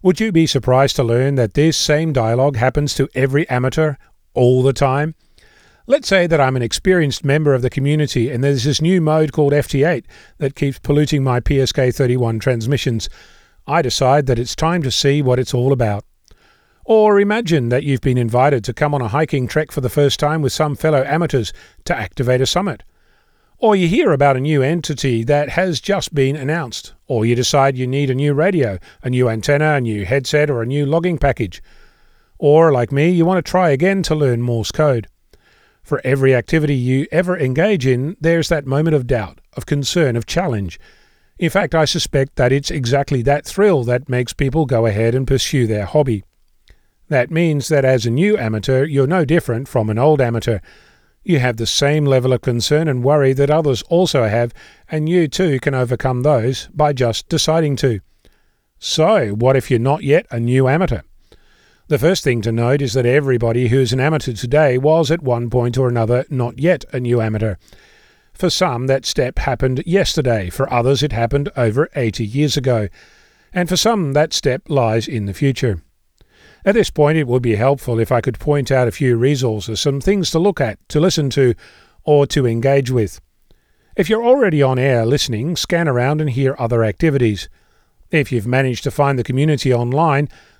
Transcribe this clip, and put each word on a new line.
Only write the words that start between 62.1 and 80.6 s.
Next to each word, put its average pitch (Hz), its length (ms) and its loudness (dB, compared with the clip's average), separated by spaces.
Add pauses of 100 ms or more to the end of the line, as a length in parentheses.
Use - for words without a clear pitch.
thing 120 200 0
to 113 100 -2
note 120 280 0
is 117 120 -4
that 127 120 0
everybody 123 600 0
who's 127 240 2
an 127 80 0
amateur 143 320 -2
today 127 460 2
was 147 340 2
at 170 100 -2
one 120 280 -2
point 123 280 0
or 127 120 2
another 120 400 0
not 127 280 -4
yet 156 360 0
a 127 80 -4
new 120 200 0
amateur. 107 340 -2 (800)
For 180 160 -2
some, 131 380 -2
that 135 180 0
step - 340 -4
happened 131 460 -2
yesterday. 123 640 0
For - 240 -4
others, 127 300 2
it 147 80 -2
happened 117 460 -2
over 123 400 0
eighty 113 280 -2
years 135 300 -2
ago. 123 320 0 (640)
And 180 140 -2
for 180 80 -2
some, 185 380 0
that 151 200 0
step 131 360 -2
lies 113 360 0
in 113 200 -6
the 98 80 -6
future. 120 500 -2 (800)
At 196 80 4
this 220 160 2
point, 151 280 2
it 151 80 0
would 123 160 0
be 117 140 0
helpful 120 440 0
if 113 120 0
I 120 80 2
could 113 180 -4
point 147 320 -2
out 127 200 2
a - 20 -4
few 123 240 0
resources, 117 640 -2
some 139 220 -2
things 196 300 0
to 165 80 0
look 190 200 0
at, 113 180 -4 (120)